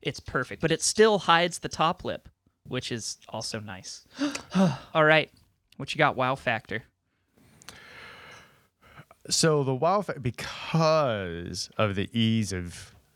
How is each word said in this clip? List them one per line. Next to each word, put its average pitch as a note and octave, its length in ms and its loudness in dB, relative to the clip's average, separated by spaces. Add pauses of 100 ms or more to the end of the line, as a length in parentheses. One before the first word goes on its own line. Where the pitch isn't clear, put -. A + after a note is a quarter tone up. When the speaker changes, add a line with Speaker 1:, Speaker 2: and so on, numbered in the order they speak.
Speaker 1:
It's C#3+ 180 -6
perfect. B2+ 400 -6
But D#3+ 120 0
it D#3+ 100 -2
still G#3+ 380 4
hides E3+ 400 2
the - 80 -8
top E3+ 360 -2
lip, - 240 -8 (380)
which B2 260 -6
is A2+ 260 -8 (100)
also A2+ 320 -8
nice. G2 440 -16 (480)
<gasps> - 20 -16 (400)
All D#3+ 100 6
right. D#3 260 4 (480)
What C3+ 160 -8
you D#3 40 -10
got, D3 180 4
wow B2+ 180 0
factor? A2+ 480 -4 (2500)
Speaker 2:
So D3+ 360 4
the C3 100 0
wow E3+ 280 0
fa-, - 180 -8
because A2 1600 0
of G#2 180 2
the G2 180 -2
ease A2+ 400 2
of F2 420 -10 (220)